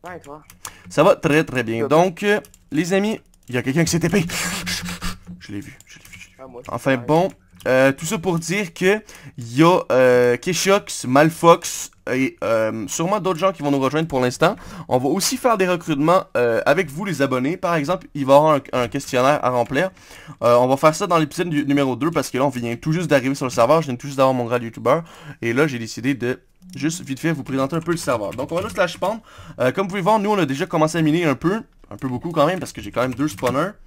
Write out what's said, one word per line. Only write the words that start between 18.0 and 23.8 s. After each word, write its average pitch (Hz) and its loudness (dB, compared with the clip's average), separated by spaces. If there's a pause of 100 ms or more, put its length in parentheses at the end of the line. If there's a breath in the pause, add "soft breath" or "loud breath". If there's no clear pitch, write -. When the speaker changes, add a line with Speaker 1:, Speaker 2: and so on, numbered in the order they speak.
Speaker 2:
il 139 -4
va 139 6
y 139 10
avoir 151 6
un, 135 0 (120)
un 123 0
questionnaire 139 0
à 127 2
remplir. 135 0 (500 loud breath)
Euh, 120 6
on 123 4
va 131 2
faire 156 4
ça 202 -4
dans 175 2
l'épisode 160 -2
du, 147 -2
numéro 139 0
deux 135 -2
parce 156 -2
que 123 -4
là 131 2
on 147 2
vient 120 -6
tout 156 -4
juste 170 -2
d'arriver 135 2
sur 135 -6
le 123 -6
serveur. 135 4